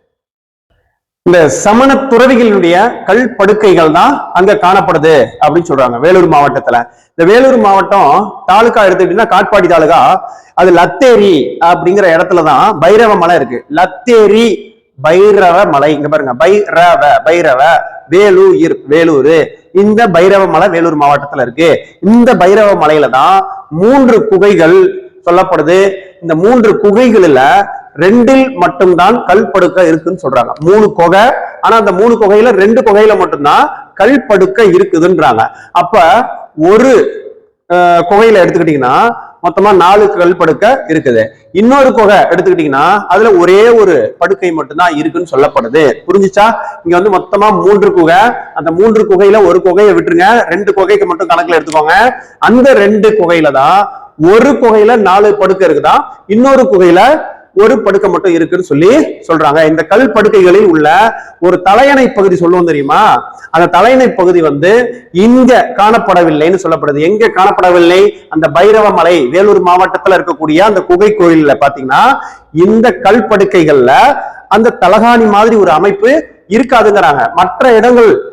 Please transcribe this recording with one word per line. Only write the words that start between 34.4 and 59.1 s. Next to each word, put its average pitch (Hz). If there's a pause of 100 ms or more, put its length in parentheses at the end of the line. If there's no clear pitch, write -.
இருக்குதுன்றாங்க. 160 (300)
அப்ப 180 (540)
ஒரு, 214 (800)
அஹ், 175
குகையில 208
எடுத்துக்கிட்டீங்கன்னா 151 (460)
மொத்தமா 190
நாலு 196
கல் 180
படுக்கை 170 (180)
இருக்குது. 117 (260)
இன்னொரு 254
குகை 208
எடுத்துக்கிட்டீங்கன்னா 160
அதுல 214
ஒரே 190
ஒரு 190
படுக்கை 180
மட்டும்தான் 156
இருக்குன்னு 160
சொல்லப்படுது. 135 (140)
புரிஞ்சுச்சா? 196 (360)
இங்க 170
வந்து 208
மொத்தமா 202
மூன்று 190
குகை, 170 (340)
அந்த 165
மூன்று 214
குகையில 196
ஒரு 175
குகையை 190
விட்டுருங்க, 175
ரெண்டு 190
குகைக்கு 196
மட்டும் 165
கணக்குல 170
எடுத்துக்கோங்க. 156 (440)
அந்த 247
ரெண்டு 208
குகையில 170
தான் 147 (420)
ஒரு 226
குகையில 220
நாலு 208
படுக்கை 185
இருக்குதா, 151 (300)
இன்னொரு 254
குகையில 180 (520)
ஒரு 220
படுக்கை 202
மட்டும் 175
இருக்குன்னு 170
சொல்லி 151 (380)